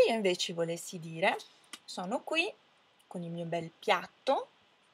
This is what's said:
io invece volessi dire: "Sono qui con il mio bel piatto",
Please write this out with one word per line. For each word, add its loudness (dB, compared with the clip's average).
io 4
invece 0
volessi -4
dire: 0
"Sono -6
qui -2
con -10
il -8
mio -8
bel -6
piatto", -2